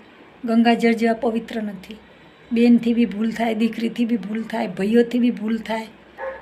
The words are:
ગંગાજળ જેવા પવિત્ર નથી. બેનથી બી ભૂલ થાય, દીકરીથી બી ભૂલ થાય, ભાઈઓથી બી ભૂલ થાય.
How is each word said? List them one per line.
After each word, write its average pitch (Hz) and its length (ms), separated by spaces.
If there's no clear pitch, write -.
ગંગાજળ 233 480
જેવા 226 280
પવિત્ર 226 420
નથી. 208 360
બેનથી 233 440
બી 240 120
ભૂલ 208 260
થાય, 226 220
દીકરીથી 226 520
બી 233 100
ભૂલ 214 260
થાય, 220 240
ભાઈઓથી 233 520
બી 240 120
ભૂલ 214 280
થાય. 220 280